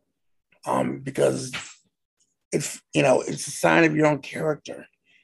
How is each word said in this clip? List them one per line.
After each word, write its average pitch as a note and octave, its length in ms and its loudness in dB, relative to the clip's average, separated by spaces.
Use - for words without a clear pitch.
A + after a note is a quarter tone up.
um, C3 360 -2
because C3+ 500 0
if, - 300 -6
you D3+ 100 2
know, C3 200 4
it's - 240 -8
a C#3+ 40 -10
sign E3 340 4
of D#3 120 2
your D3+ 100 4
own D3 140 2
character. - 640 -8